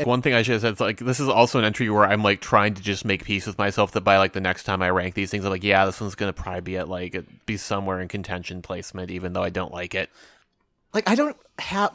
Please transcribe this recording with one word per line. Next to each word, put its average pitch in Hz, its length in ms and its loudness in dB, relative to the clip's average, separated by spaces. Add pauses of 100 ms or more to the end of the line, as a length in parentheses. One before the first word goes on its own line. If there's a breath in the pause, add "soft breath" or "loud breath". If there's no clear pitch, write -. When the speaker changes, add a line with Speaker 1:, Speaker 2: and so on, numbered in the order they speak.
Speaker 1:
One 123 180 2
thing 135 120 2
I 117 80 4
should 117 120 0
have 107 80 0
said 113 120 0
is, - 80 -6
like, 101 160 0
this 123 240 -2
is 135 80 0
also 120 280 4
an 117 60 4
entry 107 260 0
where 104 160 6
I'm, 104 160 6
like, 101 200 4
trying 104 320 4
to 95 80 -10
just 98 240 -4
make 98 180 -2
peace 98 240 -4
with 101 100 -8
myself 101 360 2
that 104 80 0
by, 98 160 6
like, 95 160 4
the 95 80 -4
next 92 220 -2
time 95 180 -2
I 92 80 2
rank 90 260 0
these 98 160 -4
things, 101 140 -4
I'm 98 60 0
like, 92 120 -4
"Yeah, 98 220 6
this 95 160 -4
one's 101 140 -8
gonna 98 180 -4
probably 90 280 -8
be 92 160 -6
at, 87 120 -6
like, 90 260 -8
it'd - 300 -12
be 107 100 -4
somewhere 98 460 -4
in 90 80 -8
contention 90 520 -8
placement, 90 480 -10
even - 220 -8
though 180 120 -2
I 90 60 -2
don't 90 240 -6
like 90 220 -10
it." - 140 -4 (840 soft breath)
Speaker 2:
Like, 214 160 -2
I 220 60 4
don't 285 220 0 (220)
ha-, 196 340 -2